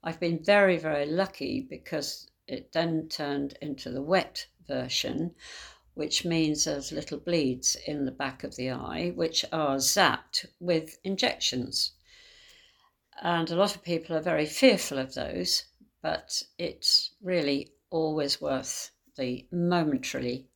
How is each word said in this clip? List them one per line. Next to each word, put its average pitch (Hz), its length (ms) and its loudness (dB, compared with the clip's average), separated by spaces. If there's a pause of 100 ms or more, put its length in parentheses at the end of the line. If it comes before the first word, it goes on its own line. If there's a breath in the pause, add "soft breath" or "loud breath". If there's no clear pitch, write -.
I've 165 160 -6
been 165 240 0
very, 202 340 6
very 151 280 0
lucky 165 560 -2
because - 680 -8 (180)
it - 260 -10
then 160 360 0
turned 143 520 -4
into 143 280 -8
the 135 120 -6
wet 170 460 0 (200)
version, 135 640 -2 (640 loud breath)
which - 320 -2
means 160 400 2
there's 143 260 -4
little 151 280 -8
bleeds 139 580 0 (100)
in 147 180 -2
the 131 60 -2
back 131 320 -6
of 143 120 -10
the 127 160 -4
eye, 156 440 -4
which 165 360 0
are 147 260 2
zapped - 680 2 (140)
with 165 440 0
injections. - 880 0 (1300 loud breath)
And 170 300 0
a 165 40 -2
lot 196 200 2
of - 80 -20
people 165 320 -2
are 156 60 0
very 160 260 2
fearful 175 500 6
of 131 160 -4
those, 170 520 -2 (360)
but - 400 -2 (160)
it's - 540 0 (100)
really 156 500 0 (200)
always 156 500 0
worth - 480 -4 (280)
the 127 340 -4
momentarily 151 1040 0